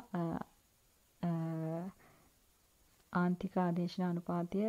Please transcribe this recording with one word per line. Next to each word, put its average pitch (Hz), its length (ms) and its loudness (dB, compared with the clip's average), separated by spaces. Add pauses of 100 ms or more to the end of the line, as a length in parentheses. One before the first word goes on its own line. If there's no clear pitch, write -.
(100)
අ, 175 100 -2 (1040)
අ, 175 80 2 (1800)
ආන්තික 180 440 2
ආදේශන 175 460 2
අනුපාතය, 175 560 0 (100)